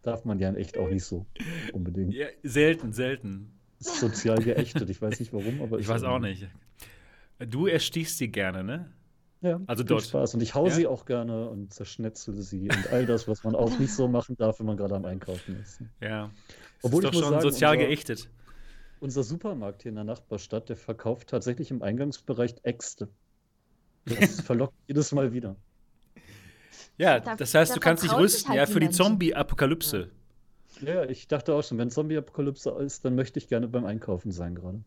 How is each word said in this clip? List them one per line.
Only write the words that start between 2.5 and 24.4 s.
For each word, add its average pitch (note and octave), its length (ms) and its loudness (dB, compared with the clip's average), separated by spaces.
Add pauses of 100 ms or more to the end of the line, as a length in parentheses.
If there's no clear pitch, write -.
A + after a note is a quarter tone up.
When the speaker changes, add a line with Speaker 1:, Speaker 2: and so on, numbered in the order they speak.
Speaker 2:
selten. A2 640 -6 (220)
Speaker 1:
Ist - 200 -6
sozial A2+ 380 2
geächtet. A2+ 540 0
Ich F#2 100 -6
weiß G#2+ 180 -2
nicht A2+ 140 -8
warum, A2+ 300 -4
aber A2 160 -2
Speaker 2:
Ich G#2 60 -2
Speaker 1:
ist G#2+ 40 -4
Speaker 2:
weiß A#2 140 0
auch B2+ 200 0
Speaker 1:
irgendwie G2 220 -6 (920)
Speaker 2:
nicht. A#2 120 -8
Du C#3+ 140 0
erstichst E3 540 0
sie B2+ 100 0
gerne, F#2 340 -2
ne? D3 280 -8 (500)
Speaker 1:
Ja, F3 260 0
Speaker 2:
Also A#2+ 160 -2
Speaker 1:
viel A2 60 -4
Speaker 2:
dort. A2 140 4
Speaker 1:
Spaß. C3+ 300 0
Und A#2 80 0
ich A2+ 140 -2
hau D3 100 4
Speaker 2:
Ja? F3+ 60 4
Speaker 1:
sie E3 160 2
auch C3 180 -4
gerne A#2 440 -4
und G2+ 220 -12
zerschnetzel G#2+ 720 -8
sie F#2+ 280 -6
und F#2+ 220 0
all B2 140 4
das, A2+ 220 2
was G#2+ 160 -2
man A2 100 0
auch A#2 240 2
nicht C3 160 0
so C3 140 2
machen B2 300 0
darf, A2 220 0
wenn A2 60 -6
man G#2+ 120 -2
gerade G2+ 180 -2
am F#2+ 100 -4
Einkaufen F#2 560 -8
ist. - 200 -16 (200)
Speaker 2:
Ja. G#2+ 300 -6 (500)
Speaker 1:
Obwohl D3 220 4
Speaker 2:
Ist C#3 60 2
Speaker 1:
ich - 20 0
Speaker 2:
doch - 20 -2
Speaker 1:
muss E3+ 120 4
Speaker 2:
schon D3 80 2
Speaker 1:
sagen, D3+ 100 4
Speaker 2:
sozial D3 320 6
Speaker 1:
unser D3 100 4
Speaker 2:
geächtet. C#3 440 -4 (720)
Speaker 1:
unser C3+ 220 -4
Supermarkt A#2+ 600 -6
hier A#2+ 60 -10
in G#2+ 60 -10
der G#2 80 -8
Nachbarstadt, G#2+ 680 -8
der A#2 80 -6
verkauft A#2 520 -6
tatsächlich B2 400 -4
im B2+ 140 -6
Eingangsbereich A#2+ 800 -2
Äxte. A#2+ 460 -6 (960)
Das A#2 100 -2
Speaker 2:
<laughs> - 260 2